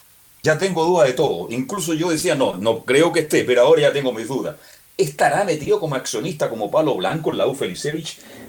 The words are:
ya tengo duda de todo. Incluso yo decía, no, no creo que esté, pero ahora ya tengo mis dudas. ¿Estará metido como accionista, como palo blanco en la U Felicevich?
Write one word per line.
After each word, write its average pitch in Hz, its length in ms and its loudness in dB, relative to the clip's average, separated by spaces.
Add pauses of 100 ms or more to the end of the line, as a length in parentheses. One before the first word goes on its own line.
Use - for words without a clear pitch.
(400)
ya 156 160 2
tengo 175 280 0
duda 175 180 4
de 127 100 4
todo. 90 380 0
Incluso 156 420 -4
yo 165 160 -2
decía, 160 260 0
no, 107 200 0
no 110 300 -2
creo 151 260 4
que 160 100 0
esté, 147 220 0
pero 120 200 4
ahora 151 180 6
ya 143 120 4
tengo 131 200 -2
mis 110 160 -8
dudas. 120 260 -6 (420)
¿Estará 165 460 0
metido 180 380 0
como 139 140 -4
accionista, 131 540 -4
como 110 220 -6
palo 143 240 2
blanco 95 360 -2
en 175 80 -4
la 98 60 0
U 135 80 0
Felicevich? 147 640 -8 (320)